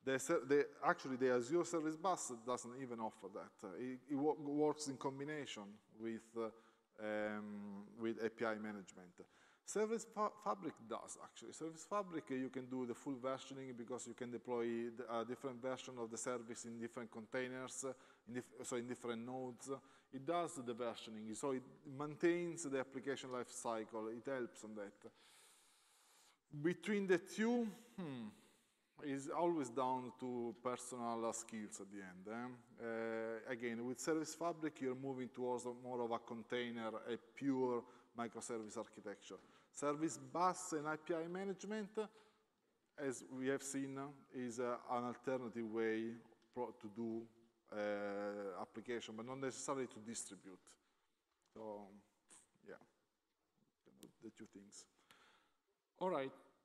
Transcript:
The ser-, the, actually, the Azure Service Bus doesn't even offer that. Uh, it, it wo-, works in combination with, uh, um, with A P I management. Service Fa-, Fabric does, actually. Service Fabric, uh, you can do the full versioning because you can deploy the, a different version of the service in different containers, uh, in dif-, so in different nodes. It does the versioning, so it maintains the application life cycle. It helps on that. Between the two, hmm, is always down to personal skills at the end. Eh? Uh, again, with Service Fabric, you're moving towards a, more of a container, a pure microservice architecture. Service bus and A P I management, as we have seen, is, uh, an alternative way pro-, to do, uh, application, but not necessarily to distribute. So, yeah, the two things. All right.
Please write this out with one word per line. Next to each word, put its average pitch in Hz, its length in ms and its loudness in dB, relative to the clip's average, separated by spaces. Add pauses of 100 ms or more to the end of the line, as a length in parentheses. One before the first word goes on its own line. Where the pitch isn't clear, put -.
The 131 140 6
ser-, 147 280 6
the, 143 200 8 (180)
actually, 147 300 4
the 127 180 8
Azure 131 320 6
Service 160 300 2
Bus 170 360 2 (140)
doesn't 123 340 0
even 120 200 -4
offer 107 340 -2
that. 101 340 -8
Uh, 92 120 -4
it, 127 200 -4 (120)
it 147 40 2
wo-, 147 240 4
works 147 480 4
in 135 100 -4
combination 139 680 -4 (360)
with, 113 220 -2 (160)
uh, 113 120 0 (540)
um, 104 800 -2 (140)
with 113 240 2
A 113 60 4
P 113 160 0
I 110 100 4
management. 98 640 -8 (460)
Service 214 480 2
Fa-, 208 160 4 (140)
Fabric 190 320 0 (120)
does, 107 360 -4
actually. - 300 -12
Service 160 360 -8
Fabric, 185 400 0
uh, 135 60 2
you 131 140 2
can 127 180 -4
do 127 180 0
the 120 80 -2
full 139 220 -2
versioning 131 600 -4
because 117 300 -4
you 120 80 -8
can 123 160 -4
deploy 117 680 2
the, 117 160 -6
a 117 140 4
different 123 340 -4
version 131 400 -2
of 113 120 -2
the 113 80 -4
service 120 460 -2
in 117 140 -6
different 117 320 -4
containers, 127 720 -4
uh, 135 80 0 (360)
in 117 80 -6
dif-, - 260 -4
so 123 140 0
in 123 120 2
different 120 380 -2
nodes. 127 460 -4 (420)
It 131 100 -6
does 165 400 2
the 117 120 0
versioning, 110 600 -2
so 139 140 0
it 131 140 2 (340)
maintains 165 680 2
the 135 140 2
application 131 520 -2
life 123 180 -4
cycle. 110 600 -2
It 120 220 -4
helps 123 320 -2
on 107 120 -8
that. 101 360 -8 (1500)
Between 190 460 4
the 180 100 10
two, 226 500 4 (320)
hmm, 131 280 -4 (760)
is 139 320 0
always 160 340 4
down 127 520 2
to 120 420 0
personal 117 680 0
skills 107 480 -6
at 98 100 -8
the 101 100 -6
end. 92 300 -10
Eh? 120 540 -6
Uh, 113 640 0
again, 120 340 0
with 123 140 -2
Service 160 360 2
Fabric, 160 440 -2
you're 131 160 2
moving 131 320 -2
towards 123 380 0
a, 123 60 0 (120)
more 123 180 0
of 117 100 2
a 117 80 4
container, 117 680 -2
a 110 300 -2 (180)
pure 131 480 4 (340)
microservice 113 600 -2
architecture. 104 580 -6 (380)
Service 147 440 2 (140)
bus 175 400 4
and 151 160 2
A 156 80 2
P 170 180 -2
I 165 140 0
management, 196 600 -2 (1080)
as 135 280 0 (120)
we 131 120 2
have 135 120 4
seen, 135 380 -2 (340)
is, 123 280 -2
uh, 123 160 4 (120)
an 120 140 4
alternative 117 640 0
way 113 440 4 (400)
pro-, 117 260 -2
to 107 160 -10
do, 113 260 0 (520)
uh, 101 880 0
application, 113 560 -4
but 113 100 -6
not 131 140 -4
necessarily 135 460 0
to - 200 -12
distribute. 95 580 -8 (880)
So, 107 280 -6 (840)
yeah, - 100 -12 (1500)
the 113 60 -8
two 107 240 -12
things. 101 320 -16 (1120)
All 185 100 2
right. 135 220 2 (320)